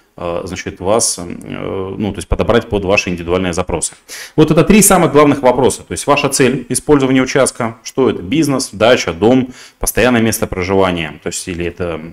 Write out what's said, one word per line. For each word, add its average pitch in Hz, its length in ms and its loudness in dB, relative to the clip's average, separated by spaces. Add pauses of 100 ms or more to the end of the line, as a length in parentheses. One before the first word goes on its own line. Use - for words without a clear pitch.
(160)
э, 87 280 -6
значит, - 360 -10
вас, 107 380 0
э, 95 800 -10
ну, 104 140 -2
то - 60 -12
есть - 100 -10
подобрать 113 420 0
под 101 140 -2
ваше 95 260 0
индивидуальные 87 420 -2
запросы. 82 420 -4 (420)
Вот 156 140 4
это 165 120 4
три 202 200 6
самых 175 280 4
главных 143 320 4
вопроса. 123 400 2
То - 100 -12
есть - 140 -8
ваша 139 220 2
цель 131 400 0
использования 131 540 2
участка, 123 600 -2
что 131 260 0
это: 98 140 -2
бизнес, 135 500 -2
дача, 107 400 2
дом, 113 400 2 (280)
постоянное 117 400 0
место 113 260 0
проживания, 90 760 -2
то 98 60 -8
есть - 200 -10
или 85 160 -6
это, 85 360 -8 (120)